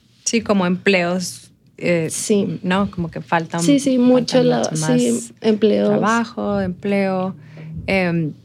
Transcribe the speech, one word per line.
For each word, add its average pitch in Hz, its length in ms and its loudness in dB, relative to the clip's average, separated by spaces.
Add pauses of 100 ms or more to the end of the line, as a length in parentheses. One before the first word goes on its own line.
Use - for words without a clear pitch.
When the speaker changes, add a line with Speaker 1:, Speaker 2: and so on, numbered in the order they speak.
(240)
Speaker 1:
Sí, 226 160 0
como 202 240 0
empleos, 180 760 0 (380)
eh, 165 340 0
Speaker 2:
Sí. 190 500 -2
Speaker 1:
¿no? 196 300 0
Como 170 180 -6
que 160 120 -12
faltan, 165 420 -2
Speaker 2:
Sí, 277 160 4
sí, 262 180 0
mucho 247 400 4
Speaker 1:
faltan 247 120 4
Speaker 2:
la, 240 100 2
Speaker 1:
mucho - 180 -2
más 247 240 2
Speaker 2:
sí, 233 400 -2
empleos. 208 480 2
Speaker 1:
trabajo, 208 720 0
empleo. 190 760 -2 (520)
Em, 170 460 0 (120)